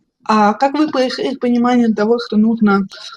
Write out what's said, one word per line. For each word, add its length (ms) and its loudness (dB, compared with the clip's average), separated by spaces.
А 260 2
как 240 -2
вы 140 0
пришли 440 -4
к 40 -14
пониманию 560 0
того, 240 0
что 180 -4
нужно 440 2